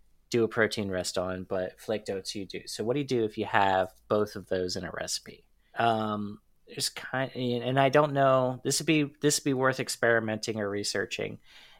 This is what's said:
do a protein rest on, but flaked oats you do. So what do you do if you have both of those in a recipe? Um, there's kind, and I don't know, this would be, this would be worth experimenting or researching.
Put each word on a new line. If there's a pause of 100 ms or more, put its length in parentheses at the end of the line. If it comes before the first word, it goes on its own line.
(300)
do
a
protein
rest
on,
but
flaked
oats
you
do.
So
what
do
you
do
if
you
have (180)
both
of
those
in
a
recipe? (340)
Um, (280)
there's
kind,
and
I
don't
know,
this
would
be,
this
would
be
worth
experimenting
or
researching. (420)